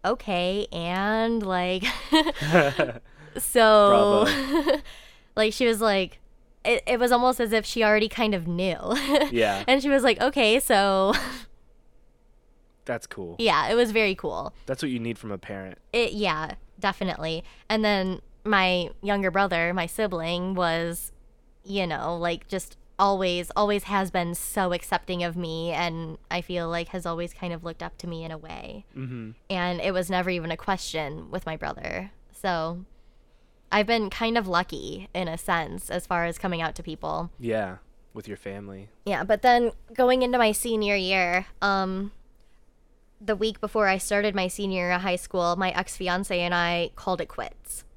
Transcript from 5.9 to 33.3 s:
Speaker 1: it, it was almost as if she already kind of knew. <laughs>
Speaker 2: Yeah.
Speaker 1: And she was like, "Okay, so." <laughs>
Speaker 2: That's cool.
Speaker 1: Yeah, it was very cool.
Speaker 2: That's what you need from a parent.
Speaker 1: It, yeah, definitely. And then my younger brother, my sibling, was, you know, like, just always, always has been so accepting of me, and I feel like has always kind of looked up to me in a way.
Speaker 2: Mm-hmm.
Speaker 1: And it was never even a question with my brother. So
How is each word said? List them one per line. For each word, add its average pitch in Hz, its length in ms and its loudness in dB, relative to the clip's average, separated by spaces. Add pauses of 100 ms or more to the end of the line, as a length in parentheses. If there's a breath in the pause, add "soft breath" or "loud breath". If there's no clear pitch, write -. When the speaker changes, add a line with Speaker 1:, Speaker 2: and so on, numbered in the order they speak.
Speaker 1:
it, 233 220 2
it 240 140 0
was 240 120 4
almost 247 280 4
as 226 140 0
if 214 120 2
she 233 180 0
already 214 260 4
kind 214 260 0
of 165 120 -4
knew. 175 300 0
<laughs> 277 540 2
Speaker 2:
Yeah. 196 360 2
Speaker 1:
And 262 140 4
she 277 80 -2
was 277 140 4
like, 240 180 4
"Okay, 254 380 4
so." 196 600 4
<laughs> - 40 -4 (1600 loud breath)
Speaker 2:
That's 117 220 -8
cool. 87 320 -12
Speaker 1:
Yeah, 165 300 2
it 226 60 2
was 240 160 4
very 208 240 2
cool. 113 380 -6 (120)
Speaker 2:
That's 131 160 -4
what 143 100 -2
you 123 80 -4
need 113 180 -4
from 110 140 -10
a 98 60 -6
parent. 95 400 -12 (160)
Speaker 1:
It, 233 200 0
yeah, 165 420 -4 (240)
definitely. 175 640 -4 (260 loud breath)
And 220 160 0
then 190 360 0 (220)
my 185 460 2 (140)
younger 196 260 2
brother, 175 440 2
my 180 120 -2
sibling, 180 680 -2
was, 170 560 -2 (520)
you 196 220 -2
know, 160 320 -4
like, 170 300 -4
just - 300 -6 (200)
always, 185 580 2
always 202 280 2
has 196 260 0
been 170 240 -2
so 180 400 -2
accepting 175 500 -4
of 170 140 -4
me, 165 340 -4
and 165 460 -4 (140)
I 175 100 -2
feel 170 280 -4
like 170 200 -4
has 180 160 -8
always 170 280 -6
kind 175 200 -8
of 165 100 -10
looked 170 200 -10
up - 160 -12
to 175 80 -10
me 165 160 -10
in 160 80 -10
a 160 60 -12
way. - 480 -14 (120)
Speaker 2:
Mm-hmm. 123 340 -10 (180)
Speaker 1:
And 180 300 -4
it 190 140 -2
was 180 160 -2
never 180 220 0
even 170 200 -4
a 160 60 -4
question 160 720 -6
with - 160 -8
my 160 100 -6
brother. 170 540 -8 (240)
So 170 500 -4 (880)